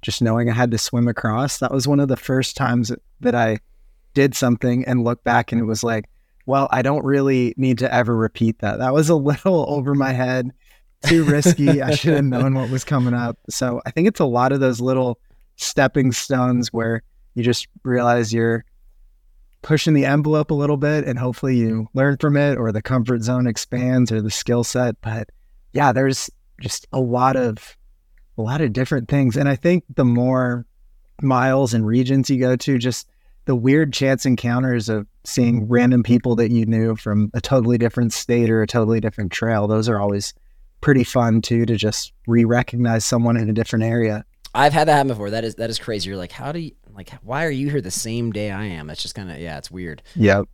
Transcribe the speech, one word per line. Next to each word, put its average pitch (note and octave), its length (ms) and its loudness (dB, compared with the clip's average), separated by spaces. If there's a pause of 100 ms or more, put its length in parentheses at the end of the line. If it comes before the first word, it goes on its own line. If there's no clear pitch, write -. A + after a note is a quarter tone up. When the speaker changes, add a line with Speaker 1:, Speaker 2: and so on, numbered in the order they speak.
Speaker 1:
just - 200 -6
knowing A#2 280 0
I A#2 40 -2
had A#2+ 180 0
to A2 60 -2
swim A#2+ 300 -2
across. A#2 520 -4
That B2+ 120 -4
was C3+ 160 -2
one C#3+ 120 2
of C#3+ 80 0
the C3 100 0
first C3 400 -4
times A#2+ 340 0 (280)
that - 160 -2
I A2 240 0 (540)
did C#3 220 2
something B2 500 0
and B2+ 180 0
looked A#2+ 200 -2
back A#2 280 0
and A#2 100 0
it A2+ 40 -2
was A2 180 -4
like, A2+ 260 -4 (380)
"Well, C3+ 240 2
I C3 100 0
don't C3+ 240 0
really C3+ 500 2
need C3 220 2
to B2+ 160 -2
ever A#2+ 240 2
repeat A2+ 420 0
that." G#2 200 -4
That B2+ 140 0
was D3+ 160 2
a E3+ 60 4
<laughs> - 0 -
little D3 540 0
over C#3+ 240 -2
my C3+ 180 0
head, B2+ 400 -2 (500)
too E3 220 4
risky. D3 580 2
I D3 140 0
should D#3 200 2
have C#3+ 100 2
Speaker 2:
<laughs> - 0 -
Speaker 1:
known C3 300 0
what B2+ 140 -2
was C3 140 -4
coming B2 300 0
up. A#2+ 240 -4 (120)
So B2 360 -4
I - 60 -6
think E3+ 160 2
it's A3 120 0
a E3+ 60 4
lot B2 260 2
of C#3 80 0
those B2+ 220 0
little B2+ 380 0 (380)
stepping C3 540 0
stones B2 640 -2
where A2+ 300 -2 (320)
you A#2+ 80 -2
just A#2+ 240 0 (160)
realize A#2+ 500 0
you're A2+ 320 0 (960)
pushing D#3 320 0
the C#3+ 120 4
envelope D3+ 460 0
a D3+ 40 0
little C#3+ 220 0
bit, D3 280 0
and A#2+ 140 -4
hopefully B2+ 380 -2
you A2+ 360 0
learn C3+ 240 2
from D3 180 2
it, C#3+ 220 2
or A2 140 -2
the G#2+ 100 -2
comfort B2 400 0
zone B2 260 0
expands, B2 640 0
or A2 100 0
the G#2+ 100 -4
skill A#2+ 320 -2
set. B2 380 -2
But A2 280 -8 (440)
yeah, C#3+ 180 2
there's C3 380 -2 (300)
just - 320 -10
a C3 80 -2
lot C3 360 2
of, A#2+ 420 -4 (600)
a A2 40 -6
lot B2+ 200 -2
of A#2+ 120 0
different B2+ 340 -2
things. C3+ 300 2
And C#3+ 100 2
I C#3 80 2
think F3 280 2 (120)
the C#3 100 2
more B2 600 0 (560)
miles C3 520 2
and A2+ 120 2
regions B2+ 440 2
you C3 100 0
go B2+ 160 2
to, C3+ 240 -2
just A#2+ 280 -4 (380)
the C3+ 100 0
weird C3+ 380 2
chance C3+ 320 0
encounters A#2+ 640 0
of G#2+ 180 -2 (160)
seeing A#2 440 0
random B2 360 4
people A#2+ 340 2
that A#2 140 0
you A#2 140 2
knew A2+ 300 0
from G#2 400 0
a A#2 60 -2
totally A#2+ 360 2
different A#2 360 0
state A#2+ 360 0
or A2 140 4
a G#2+ 40 -2
totally A2+ 320 0
different G#2 320 -6
trail, A2 360 -2
those A2 200 0
are A2 120 0
always G2+ 340 -4 (480)
pretty C3+ 220 4
fun A2+ 380 2
too, A#2 260 0
to A#2 80 0
just G#2 380 -4 (140)
re-recognize A#2 800 2
someone A#2 320 2
in A2 120 0
a A2 40 0
different A2+ 320 0
area. A2 400 0 (280)
Speaker 2:
I've C#3+ 200 4
had D#3 160 2
that D3+ 40 6
happen C#3 140 2
before. G#2 220 -4
That A2 140 -4
is, A2 120 -6
that A2+ 140 -6
is A2 100 -8
crazy. G2 300 -8
You're G2 80 -8
like, F2+ 160 -10
"How C3 180 -10
do E3+ 80 -8
you, D#3+ 120 -10 (220)
like, G2 160 -20 (120)
why C3+ 240 -6
are D#3+ 60 -2
you C#3 180 -4
here C#3+ 100 -2
the F#2+ 100 -8
same A#2 440 -4
day G#2 180 -6
I G2+ 140 -8
am?" E2 220 -10
That's D2+ 140 -12
just - 140 -10
kinda, F2 240 -14
yeah, D#2+ 180 -12
it's - 140 -16
weird. F2 300 -12 (140)
Speaker 1:
Yep. G2+ 380 4